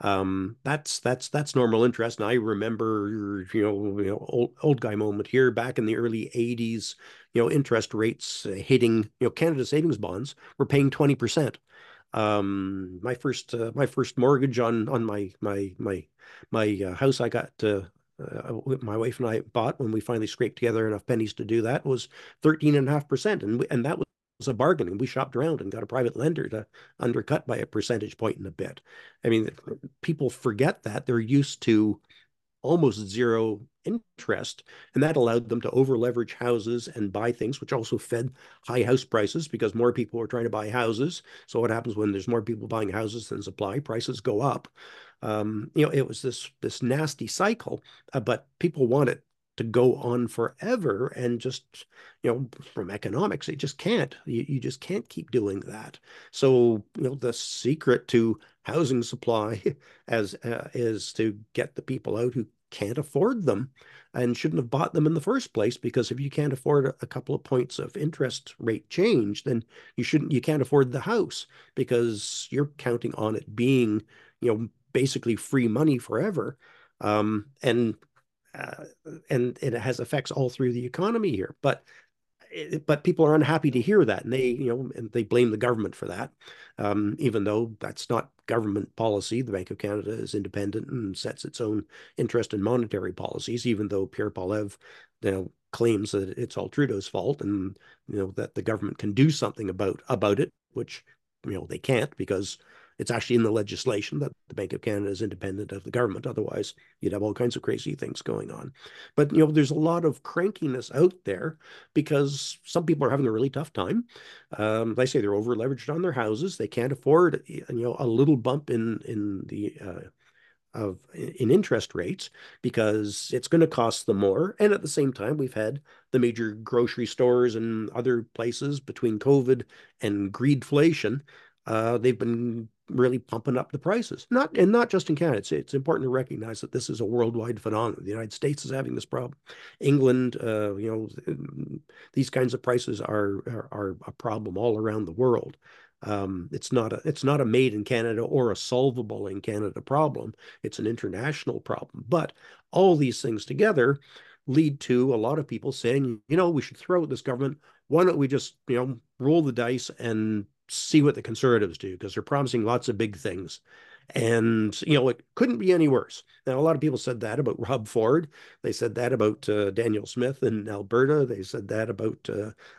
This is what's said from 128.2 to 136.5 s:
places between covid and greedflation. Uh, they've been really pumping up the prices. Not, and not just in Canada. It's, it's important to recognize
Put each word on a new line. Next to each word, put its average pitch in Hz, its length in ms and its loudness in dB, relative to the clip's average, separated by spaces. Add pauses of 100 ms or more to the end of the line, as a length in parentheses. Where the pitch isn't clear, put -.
places 139 440 -4
between 117 400 -2
covid 131 440 6 (400)
and 101 280 0
greedflation. 143 920 2 (440)
Uh, 113 300 0
they've 117 220 2
been 117 500 -2 (200)
really 127 300 2
pumping 117 380 -4
up - 140 -4
the 139 80 -6
prices. - 520 -4
Not, 254 260 2
and 185 160 6
not 240 180 4
just 185 200 0
in 151 60 2
Canada. 143 220 2
It's, - 140 -6
it's - 220 -2
important 135 300 0
to 127 60 0
recognize 123 500 -4